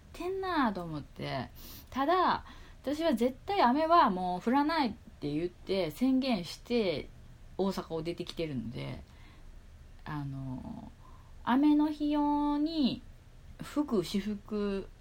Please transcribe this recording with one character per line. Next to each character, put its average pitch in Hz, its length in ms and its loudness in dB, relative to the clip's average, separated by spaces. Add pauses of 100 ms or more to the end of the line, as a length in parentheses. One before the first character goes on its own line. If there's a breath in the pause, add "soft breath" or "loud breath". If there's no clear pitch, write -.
(140)
て 339 140 -8
ん 381 140 -4
な 302 320 2
と 180 100 -6
思 156 160 -6
っ - 20 -8
て。 135 480 -6 (400 loud breath)
た 269 160 0
だ、 320 380 4 (400 loud breath)
私 294 180 -2
は 330 120 4
絶 240 220 2 (100)
対 392 160 2
雨 277 240 6
は 320 240 8
も 180 280 -2
う 175 40 -6
降 233 100 0
ら 285 120 4
な 311 220 2
い 220 40 -2
っ - 40 -6 (260)
て 147 100 -4
言 156 180 -2
っ - 20 -4
て 180 420 -2
宣 262 300 2
言 226 240 0
し - 120 -12
て 196 520 0 (480)
大 190 140 2
阪 175 240 -6
を 156 60 -2
出 170 140 -4
て 175 80 -8
き - 100 -8
て 165 140 -2
る 143 80 -6
の 113 160 -4
で、 135 320 -8 (1040 loud breath)
あ 147 180 -6
の、 135 680 -8 (520 loud breath)
雨 285 320 6
の 294 140 4
日 302 220 -2
用 294 460 2
に 294 440 2 (600)
服、 247 440 0
私 196 160 -2
服 202 640 -4 (140)